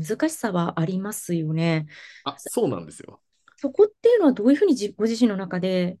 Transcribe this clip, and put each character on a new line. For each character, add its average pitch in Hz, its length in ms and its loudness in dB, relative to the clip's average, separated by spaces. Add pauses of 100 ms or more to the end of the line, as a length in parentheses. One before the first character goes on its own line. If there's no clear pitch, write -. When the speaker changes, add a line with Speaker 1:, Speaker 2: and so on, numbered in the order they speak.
Speaker 1:
難 226 280 -2
し 320 40 -12
さ 214 180 -4
は 175 280 -2
あ 160 60 2
り 185 140 -4
ま 202 120 -8
す - 220 -6
よ 156 180 -2
ね。 160 340 0 (380)
Speaker 2:
あ、 143 140 -8
そ - 260 -4
う 170 40 0
な 107 120 -4
ん 80 60 -14
で 76 60 -20
す - 80 -20
よ。 - 200 -20 (440)
Speaker 1:
そ 277 60 -2
こ 392 180 6
っ - 40 -6 (100)
て 466 80 6
い 480 60 6
う 427 40 4
の 349 60 4
は 269 60 6
ど 208 120 -2
う 247 60 6
い 285 60 6
う - 20 -2
ふ - 40 4
う 415 40 4
に 330 80 6
じ-、 202 220 -6
ご 208 80 -2
自 226 180 0
身 247 40 4
の 202 120 0
中 185 200 -6
で、 180 420 -2